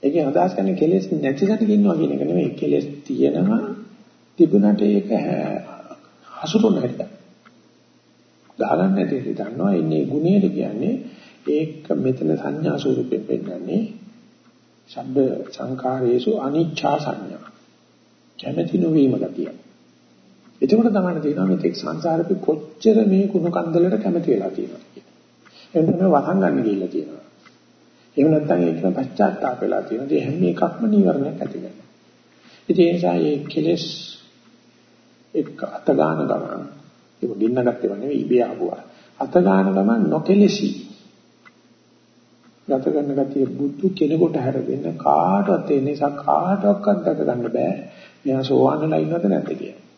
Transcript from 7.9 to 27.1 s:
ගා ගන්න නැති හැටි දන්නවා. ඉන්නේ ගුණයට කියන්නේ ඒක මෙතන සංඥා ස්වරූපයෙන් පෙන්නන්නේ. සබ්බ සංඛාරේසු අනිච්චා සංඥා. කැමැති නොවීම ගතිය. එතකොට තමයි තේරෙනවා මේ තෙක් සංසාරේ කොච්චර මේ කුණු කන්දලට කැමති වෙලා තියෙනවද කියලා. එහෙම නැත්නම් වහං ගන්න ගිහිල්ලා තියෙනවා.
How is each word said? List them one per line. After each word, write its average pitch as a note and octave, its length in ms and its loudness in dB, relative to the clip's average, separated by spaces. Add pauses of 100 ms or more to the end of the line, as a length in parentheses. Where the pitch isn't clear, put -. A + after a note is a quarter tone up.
ගා - 180 -2
ගන්න F#2 200 2
නැති G2 220 0
හැටි B2+ 220 -4
දන්නවා. C3 360 -2
ඉන්නේ D#2+ 320 0
ගුණයට F3+ 440 2
කියන්නේ C3+ 460 -2 (500)
ඒක D3+ 500 -2
මෙතන C3 380 0
සංඥා C#3+ 460 -4
ස්වරූපයෙන් - 460 -2
පෙන්නන්නේ. F#2 580 -4 (1080)
සබ්බ C3 260 -6 (320)
සංඛාරේසු B2+ 920 -2
අනිච්චා D3 600 -2
සංඥා. - 500 -10 (920)
කැමැති D#3+ 400 -4
නොවීම D#3 380 4
ගතිය. E2+ 320 -6 (1120)
එතකොට A3 280 4
තමයි F#3 280 2
තේරෙනවා D3+ 300 -2
මේ F3+ 120 2
තෙක් - 160 0
සංසාරේ E3 640 -2
කොච්චර - 680 2
මේ G3 220 4
කුණු F3 240 0
කන්දලට F3 480 2
කැමති F3 320 0
වෙලා - 200 0
තියෙනවද - 340 -10
කියලා. - 260 -20 (580)
එහෙම E3 180 2
නැත්නම් F#3 240 2
වහං D3 280 2
ගන්න A2+ 200 2
ගිහිල්ලා G2 300 0
තියෙනවා. D#2 360 -8 (920)